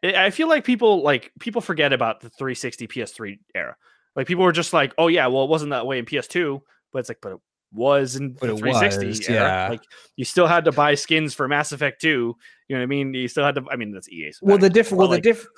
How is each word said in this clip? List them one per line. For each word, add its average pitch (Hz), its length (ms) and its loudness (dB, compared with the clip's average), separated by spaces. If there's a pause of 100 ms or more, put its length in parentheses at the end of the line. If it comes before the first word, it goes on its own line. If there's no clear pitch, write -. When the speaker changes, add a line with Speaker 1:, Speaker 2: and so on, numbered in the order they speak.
Speaker 1:
I, 190 220 2
I 202 60 4
feel 320 180 -2
like 311 160 2
people, 220 360 2
like, 139 380 0
people 226 220 -6
forget 151 320 0
about 120 260 -2
the 120 100 -20
three 131 260 -8
sixty, 120 320 -12
P 120 140 -10
S 104 100 -10
three 101 280 -14 (160)
era. 78 220 -8 (380)
Like, 135 120 -4
people 180 160 0
were 180 80 6
just 160 220 -2
like, 147 240 2
"Oh, 165 100 4
yeah, 165 200 2
well, 131 160 2
it 139 60 -2
wasn't 151 200 0
that 123 160 -4
way 131 140 -4
in 117 60 -8
P 143 120 -6
S 127 100 -4
two," 147 360 -4 (280)
but 135 80 -6
it's 123 100 -10
like, 117 120 -14
"But 98 120 -12
it 90 40 -16 (340)
was 131 440 0
in 135 180 -8
Speaker 2:
But 127 140 -6
Speaker 1:
the 110 80 -2
Speaker 2:
it - 20 -8
Speaker 1:
three 131 160 -2
sixty 101 340 2
Speaker 2:
was, 107 220 -6
Speaker 1:
era." 104 180 2
Speaker 2:
yeah. 95 220 -2
Speaker 1:
Like, 117 120 -8 (340)
you 127 100 -8
still 175 220 4
had 165 180 2
to 165 60 4
buy 147 240 4
skins 156 400 -2
for 135 120 -4
Mass 147 240 -2
Effect 139 300 -4
two. 123 340 0 (320)
You 139 80 -6
know 127 40 -2
what 123 40 -2
I 127 40 -4
mean? 139 260 -4
You 127 140 -6
still 139 180 -2
had 143 80 2
to, 135 160 -4
I 139 60 -6
mean, 110 160 -8
that's 95 180 -16
E 80 180 -12
A, 76 60 -14
so - 140 -20
Speaker 2:
Well, 202 100 8
the 190 100 6
Speaker 1:
that, 180 60 4
Speaker 2:
diff-, 220 160 4
Speaker 1:
but, 190 80 -2
Speaker 2:
well, 185 100 6
the 175 100 2
Speaker 1:
like, 165 60 -2
Speaker 2:
diff-, 226 240 2 (100)